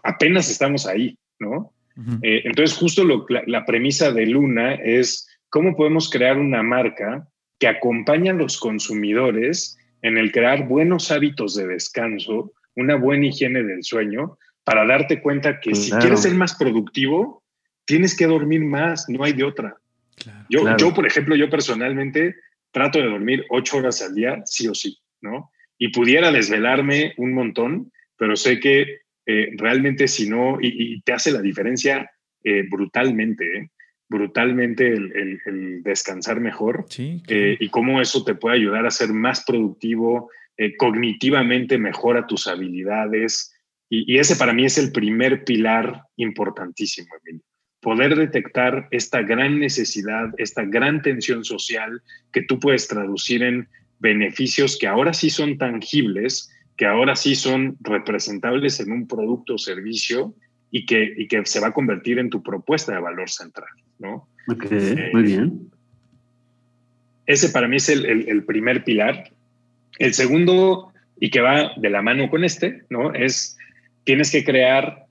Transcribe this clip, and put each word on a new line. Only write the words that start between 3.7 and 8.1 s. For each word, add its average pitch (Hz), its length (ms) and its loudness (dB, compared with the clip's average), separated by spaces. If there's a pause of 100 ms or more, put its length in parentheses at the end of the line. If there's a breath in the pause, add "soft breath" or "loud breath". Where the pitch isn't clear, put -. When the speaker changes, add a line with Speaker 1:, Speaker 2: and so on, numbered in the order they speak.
Speaker 1:
de 113 140 2
Luna 131 480 2
es 120 540 0 (200 loud breath)
cómo 160 280 2
podemos 156 340 2
crear 131 280 2
una 131 240 0
marca 120 640 -2 (320)
que 120 100 2
acompañe 123 600 2